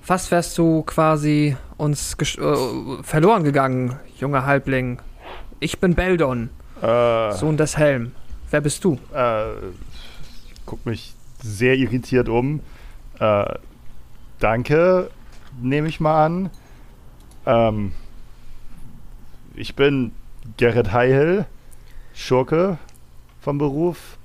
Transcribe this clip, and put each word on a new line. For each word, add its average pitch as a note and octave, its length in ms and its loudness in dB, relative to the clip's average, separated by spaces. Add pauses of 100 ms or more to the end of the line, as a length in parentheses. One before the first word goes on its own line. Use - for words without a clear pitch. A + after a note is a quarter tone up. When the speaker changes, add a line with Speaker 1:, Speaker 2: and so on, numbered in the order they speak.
Speaker 1:
fast - 280 0
wärst F3 280 2
du E3 240 4
quasi D3+ 720 2 (200)
uns D3+ 400 -2
gest-, - 220 -2
äh, B2+ 640 -2
verloren F3 420 4
gegangen, C3 540 2 (200)
junger C3 280 0
Halbling. C3 540 0 (600)
Ich - 200 -4
bin F3+ 140 4
Beldon, D#3 560 2 (320)
Speaker 2:
Äh. A2+ 500 4
Speaker 1:
Sohn D3 240 0
des D3+ 200 0
Helm. C3+ 360 2 (380)
Wer D3+ 100 2
bist D3 240 -2
du? D3+ 140 4 (140)
Speaker 2:
Äh, A#2 320 2 (1200)
guck - 200 -10
mich A2 280 -8 (260)
sehr A2+ 360 2
irritiert B2 520 0
um. C3 320 0 (600)
Äh, G#2 340 2 (840)
danke, D3+ 720 4 (500)
nehme C#3 280 0
ich D#3 120 -6
mal D#3 260 4
an. F3+ 240 -2 (960)
Ähm, A2+ 460 2 (1600)
ich - 220 -10
bin C#3 360 4 (440)
Gerrit A#2 360 4
Highhill, C#3 540 4 (680)
Schurke D#3 680 2 (640)
vom C#3+ 180 -2
Beruf D3+ 680 -2